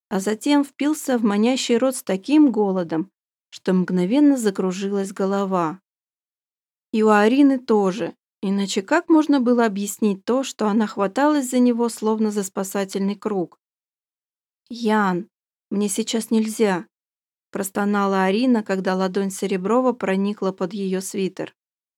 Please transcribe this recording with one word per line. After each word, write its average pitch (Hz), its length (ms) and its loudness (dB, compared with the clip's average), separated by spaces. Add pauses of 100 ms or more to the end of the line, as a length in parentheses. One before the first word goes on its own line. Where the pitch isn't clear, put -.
А 190 100 -2
затем 247 460 0
впился 277 520 -2
в 220 60 -2
манящий 226 540 2
рот 254 180 0
с - 80 -12
таким 262 480 2
голодом, 185 600 -2 (380)
что - 240 -4
мгновенно 185 640 4
закружилась 196 760 -2
голова. 190 680 -2 (1120)
И 220 100 0
у 220 80 4
Арины 254 480 4
тоже, 202 560 0 (280)
иначе 196 400 -2
как 311 260 0
можно 302 320 4
было 240 260 2
объяснить 202 600 -2
то, 254 180 0
что - 240 -4
она 214 180 2
хваталась 254 640 0
за 254 100 0
него, 240 280 2
словно 220 420 -2
за 208 140 -4
спасательный 196 720 -4
круг? 196 420 -6 (1120)
"Ян, 214 600 0 (400)
мне 208 180 -2
сейчас 220 420 -4
нельзя", 220 580 0 (640)
простонала 196 720 0
Арина, 220 400 2
когда 190 320 -2
ладонь 190 340 -2
Сереброва 202 640 -2
проникла 196 580 -2
под 190 220 -6
её 190 260 -4
свитер. 190 560 -6 (420)